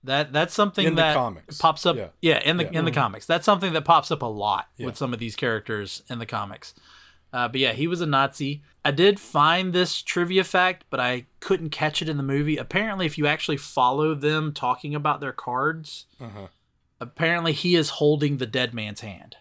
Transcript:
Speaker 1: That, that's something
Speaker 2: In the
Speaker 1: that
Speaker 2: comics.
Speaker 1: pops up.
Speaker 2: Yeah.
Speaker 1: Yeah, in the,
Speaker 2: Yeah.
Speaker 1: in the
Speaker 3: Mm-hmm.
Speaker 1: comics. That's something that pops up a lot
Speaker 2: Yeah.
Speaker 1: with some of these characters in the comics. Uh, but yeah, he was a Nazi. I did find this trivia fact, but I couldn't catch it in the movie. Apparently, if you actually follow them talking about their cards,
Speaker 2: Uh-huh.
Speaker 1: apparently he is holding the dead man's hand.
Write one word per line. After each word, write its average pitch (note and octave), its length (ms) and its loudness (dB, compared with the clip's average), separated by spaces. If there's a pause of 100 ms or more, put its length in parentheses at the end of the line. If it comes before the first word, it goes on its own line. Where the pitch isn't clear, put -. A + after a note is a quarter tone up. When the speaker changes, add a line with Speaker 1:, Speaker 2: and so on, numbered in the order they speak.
Speaker 1:
That, C#3 280 0
that's D#3 220 2
something G3+ 320 2
Speaker 2:
In D#3+ 100 4
the E3 60 4
Speaker 1:
that D#3 140 4
Speaker 2:
comics. A#2+ 420 -4
Speaker 1:
pops D#3+ 280 2
up. E3+ 100 4
Speaker 2:
Yeah. G2+ 120 -6 (140)
Speaker 1:
Yeah, D#3+ 240 4
in E3 120 2
the, E3+ 80 0
Speaker 2:
Yeah. - 40 -8 (100)
Speaker 1:
in D#3+ 60 0
the D#3+ 60 0
Speaker 3:
Mm-hmm. C#3+ 80 0
Speaker 1:
comics. A2 260 -2
That's E3 200 0
something F#3+ 280 4
that D#3 120 0
pops E3 260 4
up D3 100 -2
a B2+ 60 -2
lot G#2 400 -2 (100)
Speaker 2:
Yeah. A2+ 80 -8
Speaker 1:
with A#2 120 -8
some B2+ 160 -4
of A2 60 -8
these A2+ 160 -6
characters G#2+ 760 -4
in A#2+ 100 -8
the A2+ 60 -8
comics. G2+ 480 -8 (600)
Uh, B2 160 0
but C3 100 -4
yeah, B2 140 2
he C3+ 140 -2
was E3+ 140 -4
a E3+ 40 -2
Nazi. C#3 560 0 (240)
I C#3+ 60 2
did F#3+ 280 4
find E3+ 540 2
this F3+ 280 0
trivia F3+ 420 2
fact, F3+ 460 0
but C3 100 -2
I B2 260 0 (160)
couldn't E3 300 0
catch - 300 -2
it D#3 60 -4
in D3+ 100 -2
the C#3 60 -2
movie. C#3+ 320 0
Apparently, F#3 520 -4
if - 100 -4
you D3+ 100 0
actually D3+ 300 0
follow C#3+ 580 0
them D3+ 380 -2
talking C#3 420 -4
about D3 260 -2
their C3+ 120 -6
cards, D3+ 720 -4 (160)
Speaker 2:
Uh-huh. G#2 260 -14 (540)
Speaker 1:
apparently E3 500 0
he F3 240 2
is D#3 140 4
holding D3 480 2
the B2+ 80 -2
dead A#2+ 280 -2
man's G#2+ 280 -8
hand. G2 400 -16